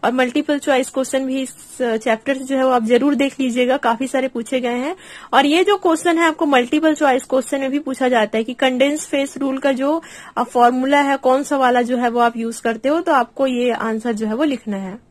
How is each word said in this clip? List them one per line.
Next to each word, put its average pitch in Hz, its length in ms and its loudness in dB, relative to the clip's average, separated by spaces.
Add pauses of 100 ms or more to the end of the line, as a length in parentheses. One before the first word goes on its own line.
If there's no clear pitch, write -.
और 233 80 2
multiple 277 460 0
choice 269 320 0
question 262 360 -2
भी 262 160 -4
इस, - 400 -10
uh, 233 140 0
chapter 226 380 -2
से 262 100 -8
जो 269 120 -2
है 262 80 2
वो 262 60 4
आप 247 140 2
जरूर 247 300 2
देख 269 260 -2
लीजिएगा, 254 360 0
काफी 254 300 -2
सारे 262 220 -2
पूछे 254 320 -4
गए 240 160 -4
हैं। 294 200 -6 (360)
और 262 140 6
ये 330 180 4
जो 403 120 2
question 330 420 0
है 339 60 2
आपको 320 220 0
multiple 294 480 2
choice 269 300 0
question 269 360 -2
में 269 100 -4
भी 277 80 -2
पूछा 262 300 -4
जाता 220 300 0
है 226 60 -2
कि 247 100 -8
कंडेंस 262 520 0
phase 277 320 -4
rule 269 200 -2
का 277 140 0
जो, 285 300 0 (340)
uh, 233 60 0
formula 254 580 2
है, 277 160 2
कौन 269 260 2
सा 285 140 -2
वाला 247 260 4
जो 247 140 -2
है 247 120 0
वो 240 120 0
आप 233 160 2
यूज़ 226 260 -8
करते 226 260 -2
हो, 320 120 2
तो 349 120 0
आपको 269 340 0
ये 247 260 0
answer 226 400 -4
जो 220 140 -4
है 214 80 -2
वो 269 100 0
लिखना 240 320 -4
है। 190 220 -10 (120)